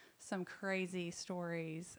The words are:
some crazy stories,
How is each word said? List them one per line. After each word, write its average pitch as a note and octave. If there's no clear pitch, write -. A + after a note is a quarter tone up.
some F#3
crazy F#3
stories, E3+